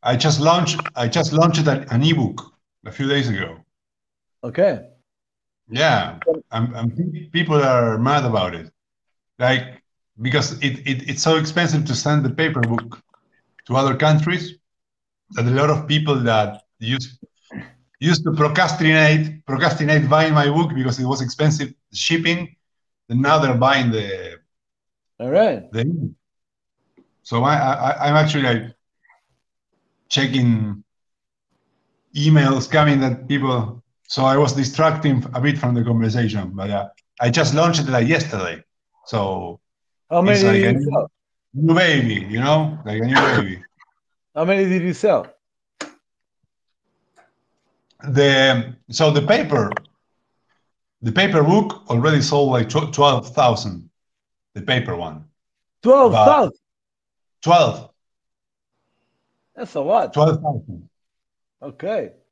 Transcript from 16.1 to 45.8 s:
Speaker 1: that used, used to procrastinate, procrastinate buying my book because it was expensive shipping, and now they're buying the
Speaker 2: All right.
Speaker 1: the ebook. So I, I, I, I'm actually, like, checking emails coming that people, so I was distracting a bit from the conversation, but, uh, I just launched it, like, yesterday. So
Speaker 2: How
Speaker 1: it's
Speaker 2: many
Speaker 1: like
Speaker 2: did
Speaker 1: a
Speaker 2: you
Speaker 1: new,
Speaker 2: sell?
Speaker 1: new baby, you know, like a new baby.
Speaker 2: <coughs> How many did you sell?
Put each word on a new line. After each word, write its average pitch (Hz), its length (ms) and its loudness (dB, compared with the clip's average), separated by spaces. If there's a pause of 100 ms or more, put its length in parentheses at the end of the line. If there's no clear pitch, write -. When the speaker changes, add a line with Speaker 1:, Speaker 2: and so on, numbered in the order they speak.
Speaker 1:
that 110 480 -2 (160)
used, 127 380 -8 (840)
used 160 240 2
to 160 80 -2
procrastinate, 156 1120 2
procrastinate 147 640 0
buying 156 240 2
my 143 160 2
book 156 240 -2
because 131 240 -4
it 127 80 -4
was 127 160 -2
expensive 147 500 -2 (220)
shipping, 165 600 -2 (540)
and 120 140 0
now 147 160 4
they're 139 160 0
buying 127 380 2
the 95 460 -8 (840)
Speaker 2:
All 120 100 -6
right. 165 420 0
Speaker 1:
the 113 100 -4
ebook. 151 280 -4 (1120)
So 120 220 -2
I, 143 100 2
I, 131 180 0 (200)
I, 143 160 -4
I'm 147 80 4
actually, 151 260 2
like, 117 320 -2 (1300)
checking 117 760 0 (1300)
emails 143 560 4
coming 147 300 4
that 127 280 -2
people, 131 520 -2 (280)
so 131 160 -2
I 135 120 4
was 139 160 2
distracting 139 800 0
a 123 80 -4
bit 147 160 0
from 123 180 -2
the 117 100 0
conversation, 110 680 -2
but, 98 160 -10
uh, 101 200 -6 (320)
I 123 100 0
just 131 240 0
launched 165 280 2
it, 131 60 -4
like, 123 200 2
yesterday. 95 540 -4 (440)
So 95 540 -6 (500)
Speaker 2:
How 170 160 0
Speaker 1:
it's 202 160 4
Speaker 2:
many - 20 2
Speaker 1:
like 196 80 4
Speaker 2:
did 196 120 2
Speaker 1:
a - 80 2
Speaker 2:
you 127 120 0
Speaker 1:
new, 143 60 -2
Speaker 2:
sell? 139 200 -2 (440)
Speaker 1:
new 160 200 2
baby, 127 540 2
you 107 120 -4
know, 151 440 0
like 107 160 -6
a 113 60 -2
new 131 80 0
baby. 110 480 0 (360)
Speaker 2:
<coughs> - 360 -20
How 156 100 -2
many 196 240 0
did 180 140 0
you 175 100 -2
sell? 156 340 0 (2750)